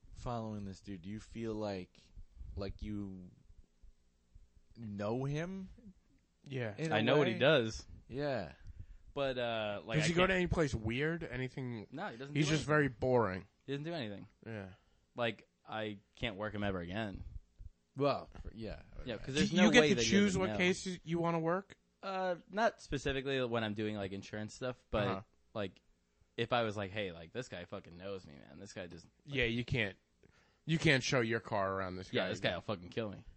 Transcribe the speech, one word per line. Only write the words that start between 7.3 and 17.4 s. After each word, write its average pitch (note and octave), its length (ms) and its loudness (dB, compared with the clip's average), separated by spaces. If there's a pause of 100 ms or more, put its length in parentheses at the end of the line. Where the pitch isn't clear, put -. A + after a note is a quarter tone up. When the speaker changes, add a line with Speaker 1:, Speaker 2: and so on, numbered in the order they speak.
Speaker 1:
way? F2+ 40 -4
Speaker 3:
does. B2 460 4 (240)
Speaker 1:
Yeah. B2+ 420 -4 (640)
Speaker 3:
But, C3+ 240 0
uh, A2 460 -2
like, A2+ 140 0
Speaker 2:
Does D#3 60 4
Speaker 3:
I D#3+ 40 2
Speaker 2:
he F3 60 2
go F3+ 80 6
Speaker 3:
can't F#3 80 6
Speaker 2:
to F#3+ 60 4
any F3+ 100 2
place D#3+ 280 2
weird? C#3 560 -2
Anything? B2 600 -6
Speaker 3:
No, E3 180 -8
he C3+ 80 -12
doesn't C#3 180 -8
Speaker 2:
He's C#3+ 120 4
Speaker 3:
do C#3+ 60 2
Speaker 2:
just D3+ 80 4
Speaker 3:
anything. A#2 60 -6
Speaker 2:
very D3+ 220 6
boring. A2+ 560 4 (220)
Speaker 3:
He C3+ 60 -4
doesn't C#3+ 120 -4
do E3+ 80 -6
anything. G#2+ 340 -6 (200)
Speaker 2:
Yeah. G#2+ 200 -8 (500)
Speaker 3:
Like, A#2 300 -2 (220)
I G#2+ 300 -4 (180)
can't A2 200 -4
work G#2 180 -4
him G2+ 80 -2
ever G2 180 0
again. F2+ 440 -4 (720)